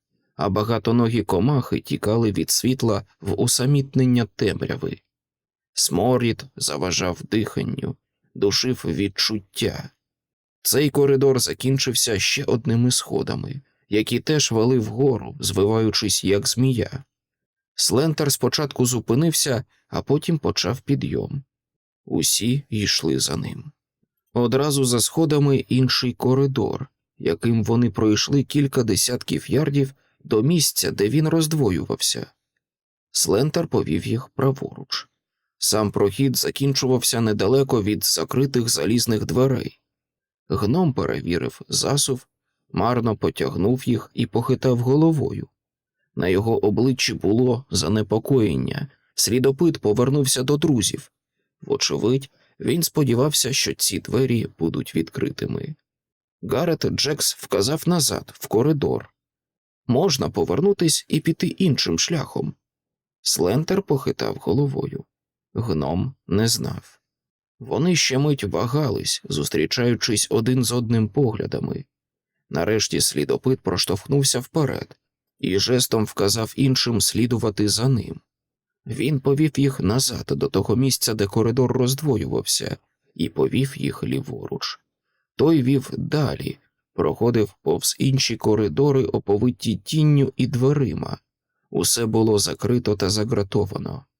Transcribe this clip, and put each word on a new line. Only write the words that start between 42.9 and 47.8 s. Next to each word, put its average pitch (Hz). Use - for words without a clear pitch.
потягнув 90
їх -
і 117
похитав 123
головою. 139
На -
його 101
обличчі 117
було 120
занепокоєння. 101